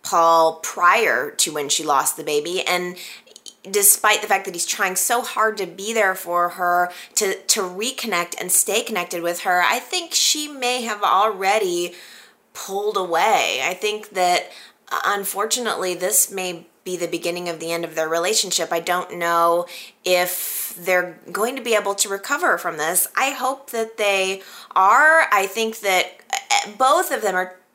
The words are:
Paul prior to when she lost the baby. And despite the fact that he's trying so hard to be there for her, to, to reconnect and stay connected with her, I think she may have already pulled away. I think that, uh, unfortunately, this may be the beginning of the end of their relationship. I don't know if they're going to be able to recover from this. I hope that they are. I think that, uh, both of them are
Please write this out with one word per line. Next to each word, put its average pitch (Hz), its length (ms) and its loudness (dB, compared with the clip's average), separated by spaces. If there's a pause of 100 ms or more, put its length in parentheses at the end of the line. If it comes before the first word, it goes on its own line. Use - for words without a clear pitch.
Paul 165 520 4
prior 175 760 2
to - 220 -2
when 143 160 -4
she 156 140 0
lost 143 340 0
the 156 60 -12
baby. 156 380 -2
And 180 360 -2 (720)
despite 208 520 4
the - 60 -6
fact 190 180 2
that 185 80 -10
he's 170 120 -4
trying 185 300 -2
so 240 260 0
hard 220 360 0
to 196 80 -4
be 196 280 -8
there 196 220 2
for 175 340 0
her, 180 420 2 (240)
to, 190 200 0
to - 260 0
reconnect 190 800 -4
and 180 120 -6
stay 220 320 0
connected 180 400 -6
with 170 180 -4
her, 202 200 2
I 175 180 2
think 339 340 -6
she 302 340 0
may 254 340 -4
have 208 220 -4
already 190 880 2 (600)
pulled 202 440 -4
away. 170 680 2
I 170 100 -2
think 214 360 -6
that, 180 420 0 (400)
uh, - 140 -2
unfortunately, 202 880 -2
this 180 380 0
may 180 340 -6 (180)
be 180 140 -6
the 170 100 -4
beginning 175 400 -4
of 165 120 -6
the 165 120 -6
end 170 140 -2
of 156 100 -12
their 160 140 -2
relationship. 175 600 0
I 170 80 0
don't 175 380 -2
know 170 500 2 (360)
if - 760 -2
they're 175 420 0 (120)
going 233 240 -2
to 254 60 -8
be 226 140 0
able 202 200 0
to 202 140 -2
recover 196 480 0
from 165 200 -6
this. 160 380 0
I 269 160 2
hope 262 380 -6
that 220 280 -6
they 196 440 0 (340)
are. 285 560 6
I 196 140 4
think 220 360 -4
that, 185 260 2 (260)
uh, - 440 0
both 294 340 2
of 226 100 -4
them 190 140 0
are 185 200 -4 (200)